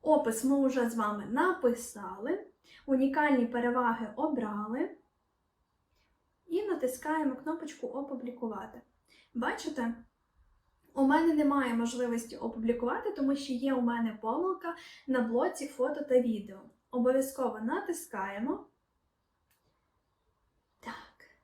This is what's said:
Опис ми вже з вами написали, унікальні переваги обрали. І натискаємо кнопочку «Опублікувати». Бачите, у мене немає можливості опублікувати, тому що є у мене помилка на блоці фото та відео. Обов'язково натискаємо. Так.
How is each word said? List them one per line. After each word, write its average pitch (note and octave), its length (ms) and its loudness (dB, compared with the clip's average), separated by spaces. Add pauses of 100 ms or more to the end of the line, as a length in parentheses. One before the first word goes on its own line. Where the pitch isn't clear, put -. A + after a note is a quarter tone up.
Опис C4+ 420 4
ми C4+ 220 4
вже B3+ 240 2
з A3+ 60 -6
вами G#3 340 -2
написали, A#3+ 1160 0 (400)
унікальні C4+ 600 4
переваги A#3+ 720 0
обрали. A#3+ 720 -2 (1600)
І F4 160 0
натискаємо D4+ 720 0
кнопочку D#4 500 -8
«Опублікувати». A#3+ 920 -8 (540)
Бачите, A#3 600 -2 (1000)
у C4+ 100 4
мене D#4 300 6
немає C#4 400 4
можливості A#3 600 -2
опублікувати, A#3+ 760 -2
тому C#4 260 0
що - 160 -6
є C4 220 0
у B3+ 60 2
мене A#3 420 0
помилка E4+ 540 -2 (300)
на B3+ 140 2
блоці B3 460 0
фото D4 380 -2
та B3+ 160 6
відео. G#3+ 400 -4 (300)
Обов'язково B3+ 720 0
натискаємо. A#3+ 1040 -4 (2250)
Так. - 480 -16 (160)